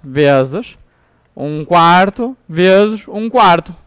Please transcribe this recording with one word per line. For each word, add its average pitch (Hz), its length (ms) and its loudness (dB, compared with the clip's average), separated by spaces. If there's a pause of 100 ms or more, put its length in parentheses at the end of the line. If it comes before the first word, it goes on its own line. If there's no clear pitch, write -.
vezes 143 720 -2 (580)
um 151 300 -10
quarto 185 720 0 (100)
vezes 190 640 0
um 214 220 -8
quarto. 180 440 0 (120)